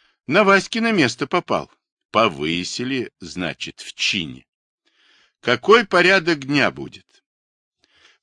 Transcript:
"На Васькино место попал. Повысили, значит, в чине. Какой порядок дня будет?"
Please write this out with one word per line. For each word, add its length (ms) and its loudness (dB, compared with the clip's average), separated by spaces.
"На 160 2
Васькино 480 2
место 380 0
попал. 420 -4
Повысили, 1120 -2
значит, 580 -10
в 160 -18
чине. 500 -6
Какой 480 4
порядок 600 2
дня 260 0
будет?" 500 -18